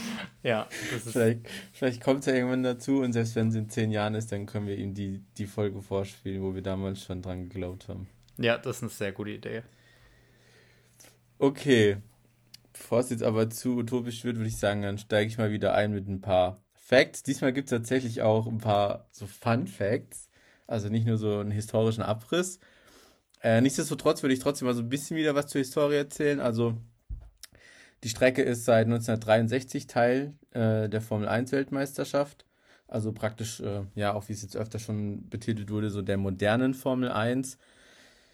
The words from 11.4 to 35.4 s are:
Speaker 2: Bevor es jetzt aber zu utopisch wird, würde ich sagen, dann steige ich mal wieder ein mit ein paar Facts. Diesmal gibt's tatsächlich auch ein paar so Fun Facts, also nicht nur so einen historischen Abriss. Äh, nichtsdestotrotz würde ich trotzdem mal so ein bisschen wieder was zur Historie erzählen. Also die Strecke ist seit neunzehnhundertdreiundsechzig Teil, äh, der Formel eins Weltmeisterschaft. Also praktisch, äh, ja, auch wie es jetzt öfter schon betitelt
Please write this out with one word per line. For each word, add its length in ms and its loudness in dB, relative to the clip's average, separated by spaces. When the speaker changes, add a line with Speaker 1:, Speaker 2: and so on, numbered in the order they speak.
Speaker 2:
Bevor 300 0
es 80 0
jetzt 140 -2
aber 260 2
zu 260 -2
utopisch 480 -2
wird, 140 -2
würde 100 -2
ich 100 -4
sagen, 240 0
dann 160 -2
steige 320 2
ich 80 -10
mal 140 2
wieder 240 2
ein 160 2
mit 160 -4
ein 140 -4
paar 400 2
Facts. 500 2
Diesmal 280 0
gibt's 200 -4
tatsächlich 500 0
auch 260 4
ein 120 -4
paar 520 0
so 160 -16
Fun 400 0
Facts, 640 -4
also 220 -2
nicht 180 2
nur 120 4
so 220 0
einen 120 -2
historischen 520 0
Abriss. 580 -2
Äh, 200 6
nichtsdestotrotz 600 2
würde 120 4
ich 80 0
trotzdem 260 0
mal 60 4
so 80 0
ein 80 -4
bisschen 260 -4
wieder 180 2
was 140 0
zur 120 -2
Historie 360 2
erzählen. 460 0
Also 360 0
die 60 -6
Strecke 320 4
ist 240 0
seit 240 6
neunzehnhundertdreiundsechzig 1000 2
Teil, 460 2
äh, 380 2
der 100 0
Formel 300 -2
eins 240 0
Weltmeisterschaft. 920 -2
Also 260 -2
praktisch, 480 -6
äh, 220 -4
ja, 180 0
auch 140 -6
wie 60 -6
es 80 -10
jetzt 160 -8
öfter 200 -6
schon 520 -6
betitelt 420 -4